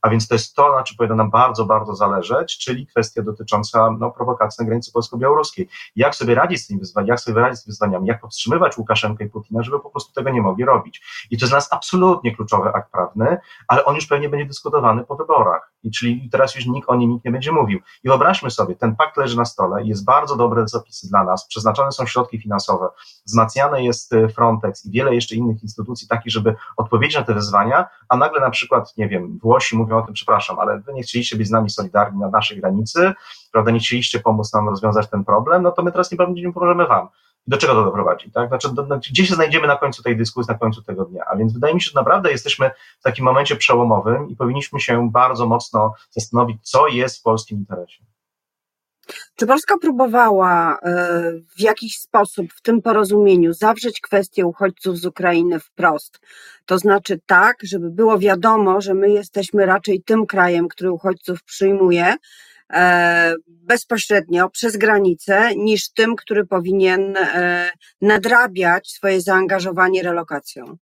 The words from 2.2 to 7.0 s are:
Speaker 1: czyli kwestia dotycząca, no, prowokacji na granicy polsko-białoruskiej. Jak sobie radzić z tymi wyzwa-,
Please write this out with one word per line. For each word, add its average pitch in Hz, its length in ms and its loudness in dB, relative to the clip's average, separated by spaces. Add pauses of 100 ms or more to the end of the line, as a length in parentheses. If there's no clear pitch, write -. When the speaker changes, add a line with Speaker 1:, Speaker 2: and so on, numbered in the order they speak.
Speaker 1:
czyli 127 280 -8
kwestia 113 360 -4
dotycząca, 107 760 0
no, 117 120 -4
prowokacji 117 520 -4
na 113 40 -2
granicy 117 260 -4
polsko-białoruskiej. 139 760 -2 (280)
Jak - 180 2
sobie 120 200 0
radzić 170 280 0
z - 40 -18
tymi 101 140 -6
wyzwa-, 98 260 -4